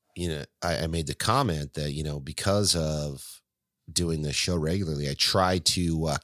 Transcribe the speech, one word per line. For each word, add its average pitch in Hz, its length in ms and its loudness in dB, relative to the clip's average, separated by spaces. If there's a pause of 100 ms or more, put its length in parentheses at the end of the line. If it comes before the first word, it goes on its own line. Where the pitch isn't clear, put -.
(140)
you 87 140 -4
know, 76 160 -4 (180)
I, 85 160 0
I 82 80 -2
made 80 220 -2
the 71 60 -4
comment 101 600 0
that, 73 180 -4
you 76 120 -4
know, 73 160 -4
because 95 560 0
of 76 640 -4 (520)
doing 80 300 0
this 73 140 -2
show 90 200 2
regularly, 78 540 0
I 69 40 -6
try 92 440 4
to, 82 480 2
uh, 76 180 2